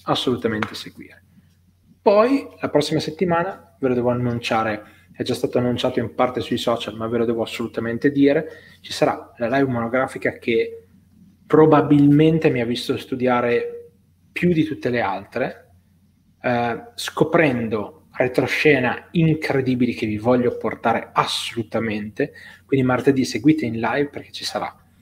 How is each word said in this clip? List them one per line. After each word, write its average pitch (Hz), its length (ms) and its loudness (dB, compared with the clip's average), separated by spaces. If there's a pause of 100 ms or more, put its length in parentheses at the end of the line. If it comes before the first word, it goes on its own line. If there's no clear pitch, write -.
assolutamente 113 680 -2
seguire. - 500 -18 (760)
Poi 233 480 4 (120)
la - 100 -6
prossima 151 300 0
settimana 170 760 -4
ve 135 100 0
lo 127 60 0
devo 120 160 0
annunciare, 117 720 -2 (300)
è - 100 -8
già 117 120 -2
stato - 240 -2
annunciato 123 420 0
in 113 140 -6
parte 123 260 -2
sui 120 180 -4
social, 113 380 -4
ma 113 100 -6
ve 117 120 -2
lo 117 80 0
devo 113 160 -2
assolutamente 117 680 -4
dire, 139 360 4 (340)
ci - 120 -16
sarà - 440 -2
la 117 120 -4
live 135 220 0
monografica 123 640 -2
che - 540 -2 (600)
probabilmente 151 1000 6
mi 127 140 0
ha - 20 -2
visto 120 320 -4
studiare 120 960 -2 (420)
più 175 220 0
di 156 100 2
tutte - 240 -6
le 120 140 0
altre, 98 720 -6 (640)
eh, 120 440 -2 (100)
scoprendo 117 1200 -2
retroscena 127 960 0
incredibili 131 840 0
che 117 120 -4
vi 107 100 -2
voglio 120 400 2
portare - 560 -2
assolutamente, 110 1200 -4 (320)
quindi 135 220 2
martedì 127 380 2
seguite 127 420 2
in 113 140 -6
live 127 280 -2
perché - 240 -16
ci - 120 -12
sarà - 300 -6 (280)